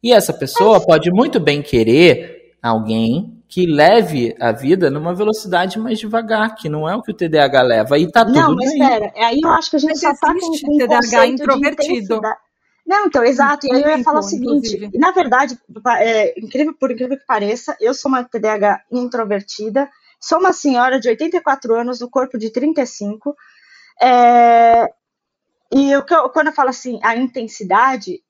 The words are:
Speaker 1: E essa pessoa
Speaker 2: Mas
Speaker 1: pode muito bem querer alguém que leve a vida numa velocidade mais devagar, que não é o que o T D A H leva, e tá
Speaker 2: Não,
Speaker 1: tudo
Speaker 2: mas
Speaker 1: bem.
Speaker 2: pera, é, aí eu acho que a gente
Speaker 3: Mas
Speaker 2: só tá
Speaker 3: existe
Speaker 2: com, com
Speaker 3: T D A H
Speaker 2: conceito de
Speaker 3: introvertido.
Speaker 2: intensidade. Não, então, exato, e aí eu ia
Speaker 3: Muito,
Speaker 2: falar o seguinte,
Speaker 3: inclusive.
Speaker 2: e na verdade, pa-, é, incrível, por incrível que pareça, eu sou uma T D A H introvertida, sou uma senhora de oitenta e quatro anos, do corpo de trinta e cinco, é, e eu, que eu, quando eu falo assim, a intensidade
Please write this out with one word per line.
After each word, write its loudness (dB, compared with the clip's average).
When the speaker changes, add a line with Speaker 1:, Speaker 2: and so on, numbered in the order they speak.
Speaker 1:
E 2
essa 2
pessoa 2
Speaker 2:
Mas 0
Speaker 1:
pode 4
muito 0
bem 0
querer 2
alguém -4
que -2
leve 2
a 0
vida 0
numa -6
velocidade -4
mais -6
devagar, -4
que -12
não -6
é -4
o -8
que -12
o -8
T -4
D 0
A 6
H 4
leva, 2
e 0
tá 4
Speaker 2:
Não, 4
Speaker 1:
tudo 2
Speaker 2:
mas -2
Speaker 1:
bem. -4
Speaker 2:
pera, 2
é, -2
aí 0
eu 0
acho 0
que -4
a 0
gente 0
Speaker 3:
Mas -4
Speaker 2:
só 0
tá 0
Speaker 3:
existe -6
Speaker 2:
com, -2
com 2
Speaker 3:
T 0
D 2
A 2
H 0
Speaker 2:
conceito 2
de -4
Speaker 3:
introvertido. -2
Speaker 2:
intensidade. -6
Não, 0
então, 2
exato, 2
e -2
aí 2
eu 2
ia 2
Speaker 3:
Muito, -4
Speaker 2:
falar 0
o -8
seguinte, -4
Speaker 3:
inclusive. -8
Speaker 2:
e -6
na 4
verdade, 0
pa-, 0
é, 0
incrível, -4
por -4
incrível -6
que -20
pareça, -4
eu 0
sou -6
uma -2
T -10
D -4
A 0
H 0
introvertida, -6
sou -2
uma 2
senhora 0
de -2
oitenta -2
e 0
quatro -2
anos, -4
do -12
corpo -4
de -6
trinta -2
e -4
cinco, -10
é, 6
e 2
eu, 2
que 0
eu, 2
quando 0
eu -4
falo 0
assim, -10
a 0
intensidade -4